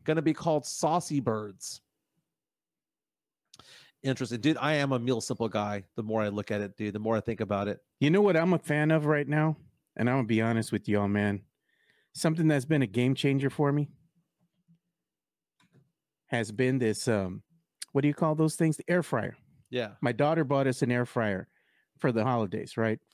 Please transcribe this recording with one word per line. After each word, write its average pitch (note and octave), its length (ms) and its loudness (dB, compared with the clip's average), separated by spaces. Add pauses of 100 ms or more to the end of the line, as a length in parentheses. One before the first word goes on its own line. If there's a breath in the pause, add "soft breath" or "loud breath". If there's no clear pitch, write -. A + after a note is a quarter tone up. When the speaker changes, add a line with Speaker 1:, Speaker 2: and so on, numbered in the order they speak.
Speaker 1:
Gonna D#3 200 0
be D#3 100 2
called D3+ 320 -2
Saucy D#3+ 540 -2
Birds. G#2+ 640 -6 (2250 loud breath)
Interesting. B2 400 -4
Dude, D3+ 180 2
I C#3+ 160 0
am C#3+ 160 0
a B2+ 80 0
meal A#2 220 -2
simple A2+ 260 -4
guy. G#2 360 -4 (120)
The A#2 80 -6
more A2 200 -2
I G#2 60 0
look G2+ 220 -4
at G#2 100 -2
it, G2 140 -8
dude, G#2 180 -6
the G#2 60 -6
more A2 160 0
I G#2+ 60 0
think A2 180 -6
about G2+ 280 -2
it. G2+ 120 -6 (200)
Speaker 2:
You C#3 100 4
know F#3 120 4
what G3+ 140 4
I'm E3+ 180 4
a D#3+ 60 2
fan D3+ 320 0
of D#3 140 2
right D3 220 0
now? D3+ 280 2 (400)
And A#2 140 2
I'm C3 80 2
gonna A#2+ 100 0
be A2 140 4
honest A2+ 300 0
with G#2+ 180 -2
y'all, G2+ 180 2
man. G2+ 340 2 (760)
Something D#3+ 320 2
that's C#3+ 180 4
been D3+ 160 2
a B2 60 2
game B2 280 2
changer C#3 360 0
for C#3+ 200 0
me D3 180 0 (2500)
has A2+ 240 -4
been B2+ 280 0
this, A2 280 0
um, G2 360 -2 (480)
what C#3 100 0
do C#3+ 60 2
you D3 60 2
call D#3 220 0
those D#3 200 0
things? D#3+ 220 0
The - 120 -14
air F3 140 2
fryer. G#2+ 320 -4 (340)
Speaker 1:
Yeah. A#2 220 -6 (100)
Speaker 2:
My B2+ 100 2
daughter D3 320 2
bought C#3 240 2
us B2+ 140 0
an B2 100 0
air B2 140 2
fryer G#2 420 -2 (520)
for C#3 120 0
the A2+ 120 2
holidays, A2+ 540 -2
right? A2+ 220 0 (140)